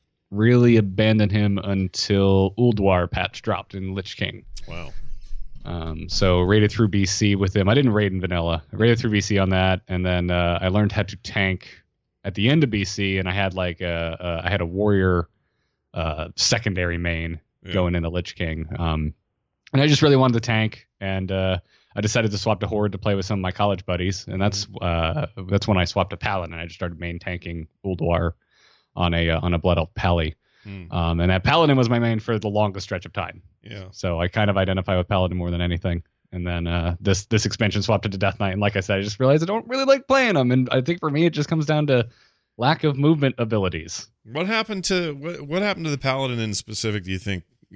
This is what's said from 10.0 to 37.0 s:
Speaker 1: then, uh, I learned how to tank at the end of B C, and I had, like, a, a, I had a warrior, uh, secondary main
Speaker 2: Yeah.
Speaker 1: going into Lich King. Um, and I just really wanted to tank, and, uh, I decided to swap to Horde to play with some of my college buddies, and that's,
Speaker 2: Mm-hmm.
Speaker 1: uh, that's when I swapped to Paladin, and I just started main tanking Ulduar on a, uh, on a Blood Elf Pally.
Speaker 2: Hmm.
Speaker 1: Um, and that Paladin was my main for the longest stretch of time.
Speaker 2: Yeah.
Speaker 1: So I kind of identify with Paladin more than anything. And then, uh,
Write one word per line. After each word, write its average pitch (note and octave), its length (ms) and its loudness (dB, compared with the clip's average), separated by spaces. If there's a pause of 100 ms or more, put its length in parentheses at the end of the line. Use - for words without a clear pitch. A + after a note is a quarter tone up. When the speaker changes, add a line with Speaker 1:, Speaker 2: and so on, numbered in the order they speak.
Speaker 1:
then, F2+ 240 0
uh, F2 320 0
I F#2 60 0
learned G2+ 240 2
how G#2+ 120 0
to - 140 -12
tank F#2+ 520 -4 (560)
at F#2+ 100 -8
the G#2 140 2
end D#3 140 4
of C3 60 2
B G#2 140 -2
C, F#2+ 340 -2
and F#2 120 -2
I F2+ 40 0
had, G2 200 -2
like, F2+ 280 -4
a, E2+ 360 -4 (260)
a, F2 40 -6
I - 20 -2
had G2 120 0
a E2+ 40 -2
warrior, F#2 640 2 (640)
uh, D#2+ 420 -6
secondary F2+ 640 -2
main E2 420 -4 (260)
Speaker 2:
Yeah. F#2 80 -8
Speaker 1:
going F2+ 220 0
into E2 140 -2
Lich F2 260 -6
King. D#2+ 320 -6 (100)
Um, D#2 360 -2 (580)
and C3+ 100 4
I D3 60 4
just D3 140 4
really D3 160 6
wanted C3 160 4
to A#2 80 0
tank, A2 460 -2 (120)
and, F#2+ 320 -4
uh, F#2+ 280 0 (360)
I G2+ 60 -4
decided G#2+ 300 0
to G#2 80 -4
swap G#2+ 220 0
to G#2 60 -2
Horde G#2 260 -2
to - 40 -8
play G#2 180 -2
with F#2+ 100 -2
some G#2 140 -2
of - 20 -4
my F#2 100 -2
college G2+ 340 0
buddies, F2+ 420 -4
and F#2+ 140 -4
that's, G2+ 240 -2
Speaker 2:
Mm-hmm. E2+ 760 -2
Speaker 1:
uh, F#2+ 80 -10
that's G2 200 0
when G2+ 100 4
I F2+ 80 4
swapped F#2 240 0
to F2 80 -10
Paladin, F#2 360 -4
and E2 80 -10
I E2+ 40 -10
just E2 100 -14
started E2+ 240 -8
main F2 200 -8
tanking E2+ 480 -10 (180)
Ulduar F2 480 0 (600)
on F2 180 0
a, E2+ 160 2
uh, D#2+ 120 2
on F2 120 0
a E2+ 60 0
Blood F2 180 2
Elf D#2+ 160 -2
Pally. E2+ 420 0 (280)
Speaker 2:
Hmm. F#2+ 280 -14
Speaker 1:
Um, E2+ 280 0
and F2+ 100 2
that F#2 140 2
Paladin D3+ 320 4
was B2 140 4
my A#2+ 100 2
main A#2 200 0
for G#2+ 200 -2
the G#2 100 -4
longest G2+ 360 -2
stretch F#2 200 -6
of - 60 -16
time. F#2 300 -8 (220)
Speaker 2:
Yeah. G#2 280 -14
Speaker 1:
So F2 300 -4
I F2+ 80 0
kind G#2+ 200 2
of G2 80 2
identify F#2+ 400 0
with F2+ 120 0
Paladin F#2 280 0
more F2 140 -2
than F2 100 -2
anything. F2 420 -2 (280)
And F2+ 160 -8
then, F2 200 -4
uh, F2 340 -2